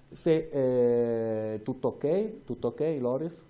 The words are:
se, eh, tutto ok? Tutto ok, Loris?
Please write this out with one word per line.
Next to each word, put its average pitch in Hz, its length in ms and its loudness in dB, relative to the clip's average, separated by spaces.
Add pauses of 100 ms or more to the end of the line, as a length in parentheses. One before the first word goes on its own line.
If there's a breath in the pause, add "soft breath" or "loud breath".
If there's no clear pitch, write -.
(120)
se, 160 400 0
eh, 117 1120 2
tutto - 260 -2
ok? 190 560 -2
Tutto 120 240 -2
ok, 156 320 0
Loris? 135 500 -2